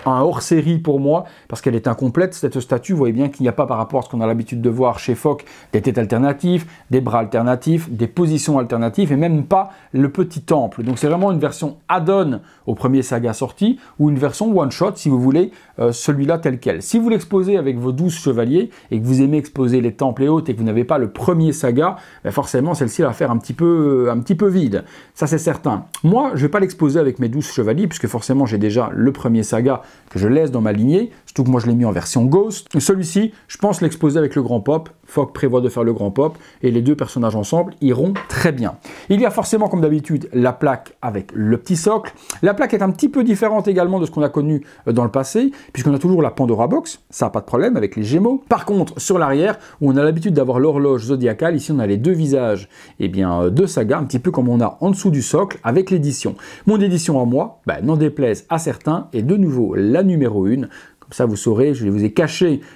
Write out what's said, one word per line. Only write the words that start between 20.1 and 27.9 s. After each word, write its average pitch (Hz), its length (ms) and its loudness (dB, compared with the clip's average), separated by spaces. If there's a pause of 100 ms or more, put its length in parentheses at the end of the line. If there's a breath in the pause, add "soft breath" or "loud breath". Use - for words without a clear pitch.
et 139 60 2
autres, 156 220 0
et 120 40 -2
que 107 40 -10
vous 113 60 -2
n'avez 113 200 0
pas 147 140 0
le 113 120 -2
premier 160 420 0
Saga, 151 440 0 (260 loud breath)
ben - 80 -6
forcément, 139 440 -2
celle-ci - 280 -2
va 131 120 0
faire 127 180 -2
un 117 60 2
petit 120 160 -8
peu, 147 580 2
un 117 80 -2
petit 170 160 0
peu 202 100 2
vide. 151 380 0 (300 loud breath)
Ça, - 120 -4
c'est 151 120 0
certain. 143 480 -4 (180)
Moi, 247 300 2
je 127 80 -2
vais 151 80 2
pas 202 100 2
l'exposer 170 400 2
avec 131 180 0
mes 123 100 0
douze 107 180 -4
chevaliers, 123 400 0
puisque 156 220 -4